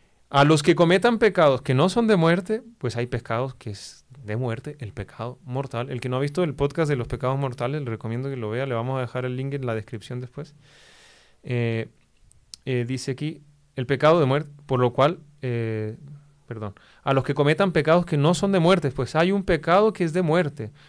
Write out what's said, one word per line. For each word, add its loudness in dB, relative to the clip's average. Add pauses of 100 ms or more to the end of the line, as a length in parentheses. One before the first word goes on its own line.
(300)
"A 6
los 6
que 4
cometan 4
pecados 4
que -2
no 4
son 0
de 4
muerte", 2 (160)
pues -6
hay -4
pecados -4
que -12
es -16 (180)
de -6
muerte, -6
el -12
pecado -12
mortal. -6
El -8
que -6
no -2
ha -2
visto -2
el -2
podcast -2
de 0
los -4
pecados -4
mortales, -4
le -8
recomiendo -6
que -8
lo -6
vea, -4
le -4
vamos -4
a -4
dejar -6
el -6
link -6
en -6
la -4
descripción -10
después. -14 (880)
Eh, -2 (800)
eh, 0
dice -4
aquí, -8 (340)
"El -4
pecado 4
de 4
muerte, 0 (160)
por 0
lo 2
cual, 2 (220)
eh, -4 (500)
perdón, -10 (300)
a 0
los 2
que -2
cometan 2
pecados 2
que -2
no 4
son 0
de 4
muerte", 4
pues -4
hay 4
un 0
pecado 2
que -2
es -2
de 0
muerte, 0 (180)